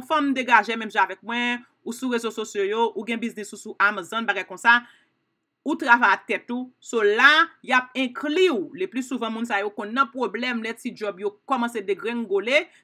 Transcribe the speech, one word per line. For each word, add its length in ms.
fanm 280
degaje, 440
menm 120
jan 120
avèk 220
mwen 340
ou 120
sou 180
rezo 180
sosyo 360
yo, 260
ou 140
gen 120
biznis, 320
ou 80
sou 220
amazon, 460
bagay 200
konsa, 300
ou 140
travay 360
ak 120
tèt 260
ou. 160
So 240
la 260
y 100
ap 220
enkli 500
w. 220
Lepli 240
souvan, 320
moun 120
sa 160
yo 120
konn 200
nan 180
pwoblèm 500
lè 160
ti 160
djòb 280
yo 100
kòmanse 380
degrenngole. 760